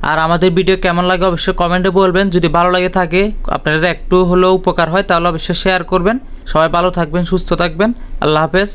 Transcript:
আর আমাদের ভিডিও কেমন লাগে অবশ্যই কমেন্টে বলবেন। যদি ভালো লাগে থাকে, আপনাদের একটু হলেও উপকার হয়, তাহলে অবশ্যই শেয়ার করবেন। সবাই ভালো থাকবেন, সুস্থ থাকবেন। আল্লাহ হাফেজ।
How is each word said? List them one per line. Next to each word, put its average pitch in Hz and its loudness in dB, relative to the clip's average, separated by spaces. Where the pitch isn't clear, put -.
আর 156 0
আমাদের 170 2
ভিডিও 190 2
কেমন 175 0
লাগে 185 0
অবশ্যই 170 -2
কমেন্টে 180 0
বলবেন। 190 4
যদি 170 2
ভালো 175 2
লাগে 180 0
থাকে, 180 0
আপনাদের 156 0
একটু - 0
হলেও 185 4
উপকার 175 0
হয়, 196 0
তাহলে 170 2
অবশ্যই 165 -4
শেয়ার 185 0
করবেন। 185 0
সবাই 160 2
ভালো 180 2
থাকবেন, 170 -2
সুস্থ 185 -2
থাকবেন। 175 0
আল্লাহ 151 2
হাফেজ। 190 0